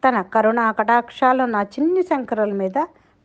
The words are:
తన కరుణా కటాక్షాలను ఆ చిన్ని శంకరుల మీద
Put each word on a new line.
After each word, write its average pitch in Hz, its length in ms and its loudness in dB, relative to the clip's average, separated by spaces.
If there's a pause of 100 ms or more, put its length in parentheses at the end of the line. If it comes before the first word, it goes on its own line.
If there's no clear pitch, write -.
తన 233 140 0
కరుణా 220 500 0
కటాక్షాలను 240 840 0
ఆ 202 40 0
చిన్ని 320 400 -2
శంకరుల 226 500 -2
మీద 196 340 -2 (380)